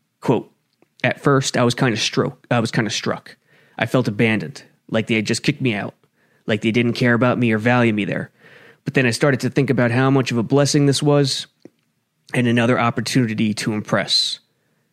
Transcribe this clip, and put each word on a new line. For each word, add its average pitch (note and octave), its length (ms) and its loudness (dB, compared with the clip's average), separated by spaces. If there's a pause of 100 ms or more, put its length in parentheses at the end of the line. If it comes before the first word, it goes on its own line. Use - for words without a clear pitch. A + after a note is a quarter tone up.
(200)
Quote, - 320 -2 (520)
At - 160 -2
first, C#3+ 380 2
I B2+ 60 2
was A#2+ 100 2
kinda A#2 240 0
stro-, - 400 -2 (120)
I A#2+ 100 2
was A2 100 -4
kinda A#2 180 -2
struck. - 480 -8 (400)
I A2 80 -4
felt A2+ 240 0
abandoned, G#2 560 -2 (240)
like A2+ 180 -2
they A2+ 100 0
had G#2+ 100 0
just A2 160 -2
kicked - 180 -2
me B2+ 140 -2
out, - 200 -8 (520)
like A2 160 -2
they A2+ 100 0
didn't A#2 220 0
care B2 180 2
about A#2+ 260 2
me A#2 140 2
or A2 60 0
value A#2+ 340 2
me G#2 140 -2
there. - 240 -8 (560)
But - 80 -8
then C3+ 100 2
I B2 60 2
started C#3 300 0
to B2 100 -4
think C3+ 180 0
about A#2+ 220 2
how C3 200 2
much C3+ 220 2
of A#2+ 60 -2
a A2+ 40 0
blessing C#3+ 440 2
this C#3 160 0
was, C#3+ 440 0 (880)
and B2 120 0
another A#2+ 320 2
opportunity A2+ 760 0
to - 180 -4
impress. - 680 -2 (520)